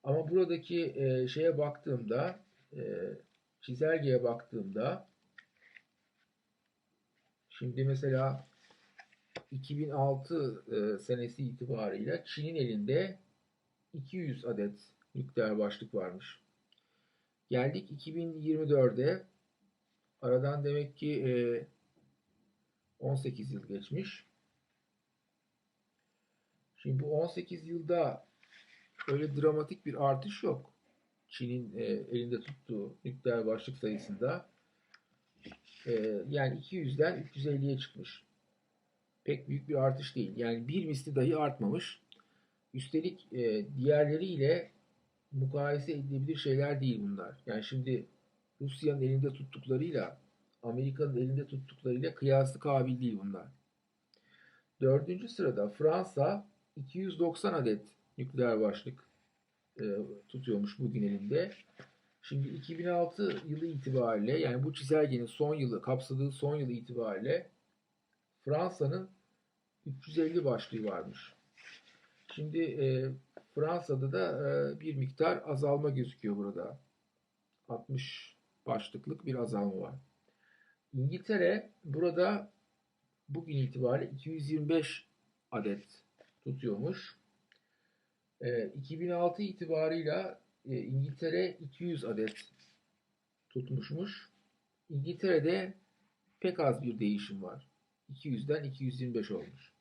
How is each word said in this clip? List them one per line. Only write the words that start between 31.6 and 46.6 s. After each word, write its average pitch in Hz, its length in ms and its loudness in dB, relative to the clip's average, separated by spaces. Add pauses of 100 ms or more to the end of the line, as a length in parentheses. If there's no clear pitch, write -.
e, 117 80 -4
elinde 120 560 -2
tuttuğu 110 640 -8
nükleer 117 420 0
başlık 110 320 -4
sayısında. 107 720 -4 (1400)
E, 107 420 0
yani 139 300 0
iki - 180 -8
yüzden 151 460 0
üç - 140 -12
yüz 139 100 -4
elliye 139 320 0
çıkmış. - 460 -12 (1000)
Pek 143 240 -2
büyük 139 200 -4
bir 147 60 -2
artış 135 420 2
değil. 104 200 -4
Yani 117 320 -2
bir 165 180 0
misli 143 300 -2
dahi 143 200 6
artmamış. 147 680 -2 (720)
Üstelik, 160 580 -4
e, 110 340 2 (100)
diğerleriyle 147 960 4 (600)
mukayese 143 600 0
edilebilir 139 440 -2
şeyler 143 440 2